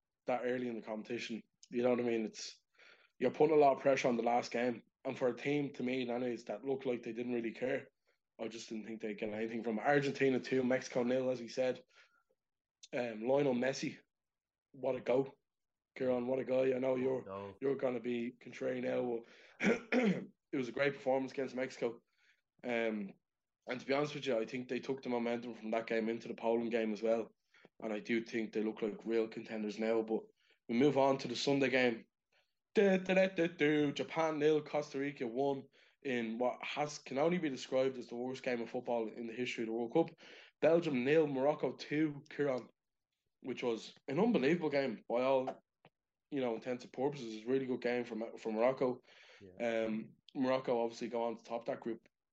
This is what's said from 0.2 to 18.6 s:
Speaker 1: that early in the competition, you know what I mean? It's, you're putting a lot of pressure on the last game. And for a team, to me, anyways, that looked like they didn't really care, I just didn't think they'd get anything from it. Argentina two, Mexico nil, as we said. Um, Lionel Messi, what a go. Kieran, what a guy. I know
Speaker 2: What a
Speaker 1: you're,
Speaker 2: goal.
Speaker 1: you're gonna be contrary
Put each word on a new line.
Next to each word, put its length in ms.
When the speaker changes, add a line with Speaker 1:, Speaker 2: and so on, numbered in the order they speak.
Speaker 1:
that 180
early 220
in 80
the 60
competition, 600
you 140
know 80
what 80
I 40
mean? 220
It's, 300
you're 120
putting 240
a 40
lot 160
of 60
pressure 260
on 100
the 60
last 280
game. 300
And 120
for 120
a 60
team, 400
to 80
me, 260
anyways, 360
that 200
looked 200
like 180
they 100
didn't 200
really 180
care, 320
I 60
just 220
didn't 160
think 160
they'd 180
get 140
anything 300
from 160
it. 60
Argentina 540
two, 240
Mexico 400
nil, 260
as 120
we 80
said. 300
Um, 320
Lionel 260
Messi, 440
what 220
a 40
go. 340
Kieran, 300
what 120
a 40
guy. 320
I 40
know 120
Speaker 2:
What 80
a 20
Speaker 1:
you're, 200
Speaker 2:
goal. 280
Speaker 1:
you're 160
gonna 240
be 420
contrary 400